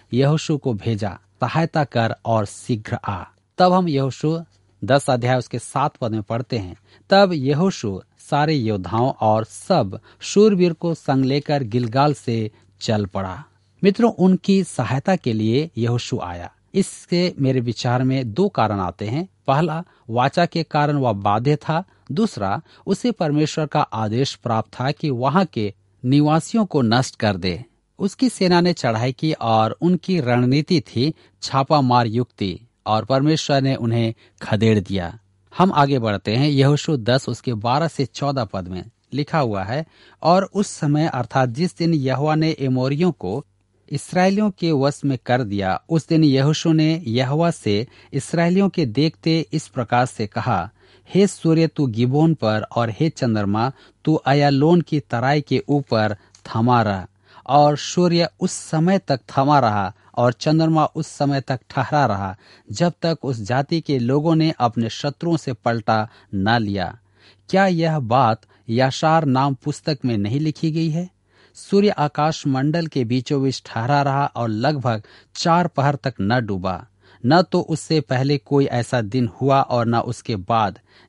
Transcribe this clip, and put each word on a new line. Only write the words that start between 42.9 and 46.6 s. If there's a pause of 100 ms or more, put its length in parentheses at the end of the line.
को (460)
इसराइलियों
के
वश
में
कर
दिया,
उस
दिन
यहोशू